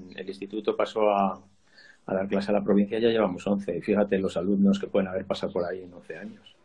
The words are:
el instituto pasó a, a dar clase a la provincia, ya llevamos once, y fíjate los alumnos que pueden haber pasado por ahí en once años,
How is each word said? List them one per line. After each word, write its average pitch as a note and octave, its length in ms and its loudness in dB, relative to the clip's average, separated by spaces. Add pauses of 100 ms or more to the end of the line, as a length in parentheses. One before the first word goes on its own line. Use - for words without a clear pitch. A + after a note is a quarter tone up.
(140)
el - 140 -12
instituto G#2 480 -4
pasó G#2 340 2
a, G2 320 2 (640)
a G2 80 -4
dar F#2+ 140 -2
clase G2+ 240 0
a - 20 4
la G2+ 80 2
provincia, G2+ 380 2
ya A#2 80 4
llevamos G#2 400 0
once, G2+ 280 -2
y - 40 -6
fíjate G2+ 400 2
los F#2 160 -2
alumnos G2 420 4
que - 80 -6
pueden G2 220 0
haber F#2+ 180 -6
pasado - 260 -4
por F2 120 -2
ahí F#2 180 -8
en F2+ 100 -16
once F2 240 -16
años, - 380 -16 (100)